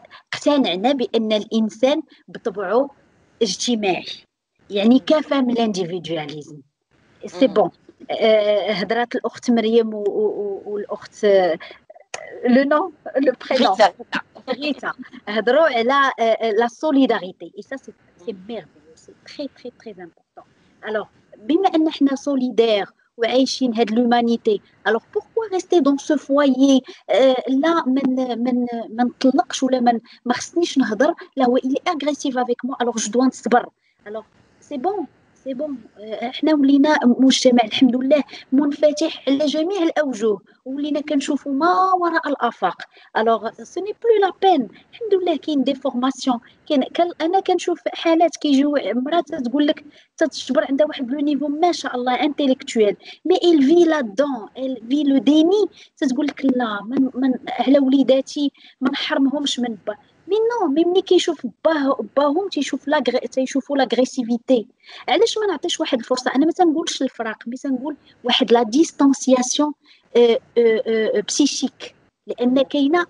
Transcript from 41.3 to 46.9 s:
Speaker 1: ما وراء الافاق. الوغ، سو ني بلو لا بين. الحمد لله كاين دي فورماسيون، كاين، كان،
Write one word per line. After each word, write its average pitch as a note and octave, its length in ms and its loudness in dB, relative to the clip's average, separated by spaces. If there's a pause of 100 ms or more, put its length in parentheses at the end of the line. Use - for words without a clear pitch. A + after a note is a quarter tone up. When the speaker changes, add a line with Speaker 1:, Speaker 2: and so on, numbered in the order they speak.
Speaker 1:
ما F4+ 400 2
وراء E4 360 0
الافاق. A3+ 540 -4 (340)
الوغ، A3 340 0 (120)
سو - 180 -12
ني G#4 140 -8 (100)
بلو A4+ 160 4
لا F#4+ 120 2 (100)
بين. E4 260 4 (240)
الحمد G#4+ 300 -4
لله E4+ 140 0
كاين C#4+ 280 -2
دي C#4 100 -2
فورماسيون، C4 680 -4 (280)
كاين، C#4 140 2
كان، E4+ 280 -2 (100)